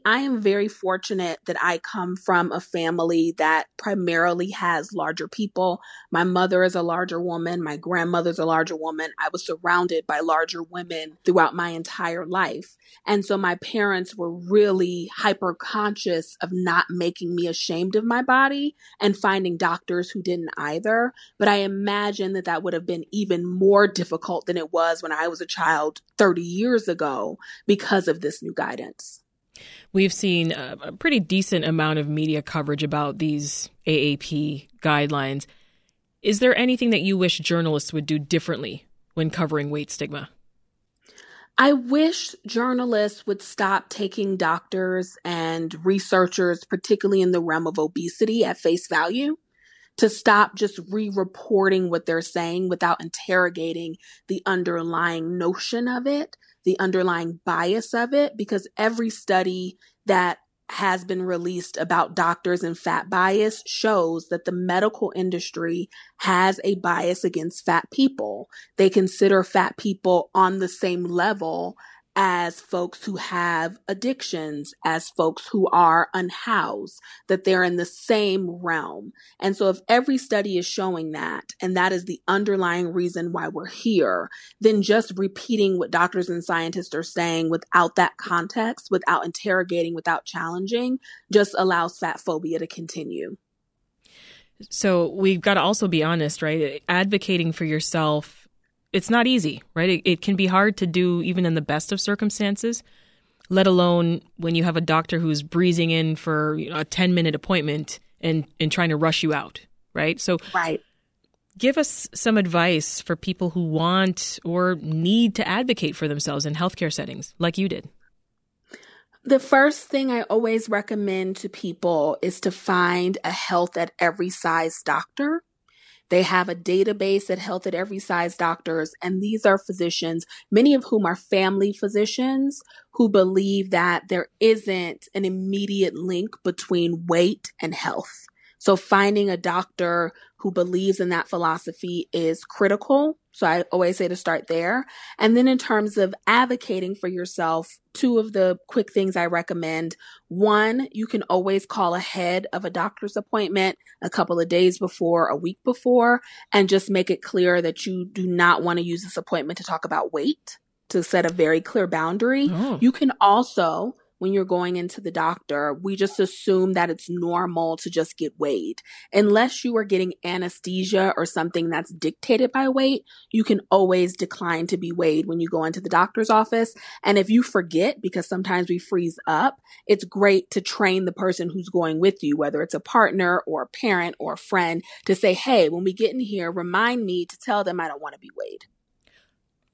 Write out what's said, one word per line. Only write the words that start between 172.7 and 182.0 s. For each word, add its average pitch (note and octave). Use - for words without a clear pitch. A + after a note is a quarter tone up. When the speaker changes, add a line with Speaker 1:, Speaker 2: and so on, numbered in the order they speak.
Speaker 1:
you A3
can G3+
always F#3
decline E3+
to F3+
be E3+
weighed E3
when E3+
you E3
go D#3+
into E3
the F#3+
doctor's F#3+
office. A3+
And G3+
if G3
you A#3
forget, F3+
because F3+
sometimes F#3
we F3+
freeze F3
up, D#3+
it's G3+
great G3
to G3
train F#3+
the F3+
person F3+
who's F3+
going D#3+
with G3